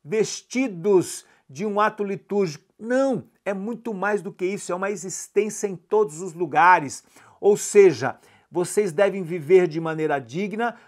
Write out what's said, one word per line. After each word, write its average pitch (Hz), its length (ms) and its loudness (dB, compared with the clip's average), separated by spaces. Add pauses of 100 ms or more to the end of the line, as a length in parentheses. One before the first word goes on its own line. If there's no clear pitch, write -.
vestidos 196 1200 -2 (200)
de 147 200 -10
um 208 120 -2
ato 208 240 0
litúrgico. 196 640 -4 (140)
Não, 247 460 -2 (200)
é 196 80 -4
muito 220 400 -8
mais 196 300 -2
do 185 100 -10
que 180 140 -6
isso, 185 260 -6
é - 20 -2
uma 196 160 -4
existência 202 760 -4
em 190 100 -6
todos 196 460 -2
os 185 100 -8
lugares. 160 720 4 (340)
Ou 202 200 4
seja, 143 600 4 (340)
vocês 180 380 -2
devem 196 320 0
viver 175 460 4
de 156 120 -6
maneira 156 380 -2
digna 202 580 -6 (120)